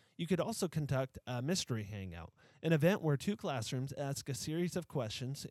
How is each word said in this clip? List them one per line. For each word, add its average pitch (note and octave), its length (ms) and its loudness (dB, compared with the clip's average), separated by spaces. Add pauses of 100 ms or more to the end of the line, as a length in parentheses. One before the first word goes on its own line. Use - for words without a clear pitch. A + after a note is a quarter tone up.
(160)
You E3+ 100 -4
could E3+ 140 2
also G3 260 0
conduct C#3 500 0 (120)
a B2 120 -2
mystery B2+ 440 0
hangout, F#2 480 -8 (280)
an D#3+ 120 4
event E3 280 6
where D3+ 160 4
two G3+ 200 -2
classrooms C3+ 600 -2
ask C#3 320 -4
a C#3 60 -2
series E3 400 -2
of F3 140 -4
questions B2+ 640 -4